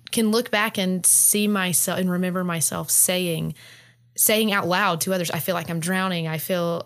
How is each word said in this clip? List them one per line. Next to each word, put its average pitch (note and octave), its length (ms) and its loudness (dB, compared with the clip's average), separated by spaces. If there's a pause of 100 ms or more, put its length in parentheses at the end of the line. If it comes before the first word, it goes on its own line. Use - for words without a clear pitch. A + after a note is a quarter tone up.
(120)
can A3 200 2
look A#3+ 200 0
back G#3+ 260 0
and F#3 280 0
see - 420 4
myself F3+ 520 0
and F#3 120 0
remember F3+ 320 0
myself E3 480 -2
saying, E3+ 640 0 (640)
saying A3 340 2
out G3 160 0
loud F3+ 340 2
to F#3 120 -2
others, F3 180 -2
"I E3+ 80 -2
feel F3 160 -2
like E3+ 140 -6
I'm E3+ 100 -4
drowning. F3+ 480 -2
I D#3+ 120 -4
feel, E3+ 460 -2